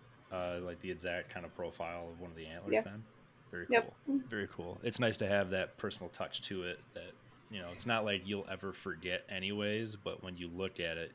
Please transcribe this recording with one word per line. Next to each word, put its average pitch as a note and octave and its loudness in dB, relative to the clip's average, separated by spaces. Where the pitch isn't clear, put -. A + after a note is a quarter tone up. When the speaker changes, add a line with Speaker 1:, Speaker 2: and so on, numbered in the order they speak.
Speaker 1:
uh, F2+ 0
like, F2 -4
the F#2 -2
exact F2 -2
kind F2 -6
of E2 -12
profile E2+ -4
of E2+ -10
one F2 -8
of E2 -12
the D#2+ -8
antlers E2 -4
Speaker 2:
Yeah. - 8
Speaker 1:
then? G#2+ -8
Very F2 -4
Speaker 2:
Yep. A#3 8
Speaker 1:
cool. - -12
Very - 0
cool. F2 -6
It's A#2 2
nice A2 6
to G#2+ 2
have G2 6
that F#2 0
personal F#2+ -4
touch - -4
to F#2+ -2
it F2+ -4
that, F2 -10
you G#2 -4
know, F2 -6
it's - -6
not A2+ 6
like G2 2
you'll G2 0
ever F#2+ -4
forget F2+ -2
anyways, G#2 0
but G2+ -4
when F#2 -6
you F2 -6
look F#2 -2
at E2 0
it, E2 -4